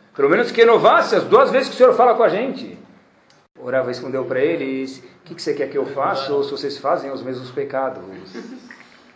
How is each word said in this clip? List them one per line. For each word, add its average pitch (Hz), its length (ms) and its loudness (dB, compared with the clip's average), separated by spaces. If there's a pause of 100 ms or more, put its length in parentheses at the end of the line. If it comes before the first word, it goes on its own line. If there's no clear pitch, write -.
(160)
pelo 139 120 2
menos 226 220 2
que 226 120 2
renovasse 226 520 6
as 170 80 2
duas 220 300 4
vezes 262 160 0
que - 80 -12
o - 20 -14
senhor 247 160 8
fala 240 200 4
com 233 100 2
a 190 40 4
gente." 254 480 -4 (800)
O 123 140 -10
Rav 127 160 0
respondeu 127 380 -6
pra 127 160 -2
eles, 135 580 -4
"O - 40 -20 (240)
que, 165 100 -16
que - 40 -20
você 147 140 -4
quer - 140 -4
que 143 100 -4
eu 131 80 -2
faça, 139 460 -4
ou 143 100 0
se 139 80 -4
vocês 139 260 -8
fazem 143 360 -4
os 117 100 -10
mesmos 127 300 -10
pecados?" 135 500 -6 (1120)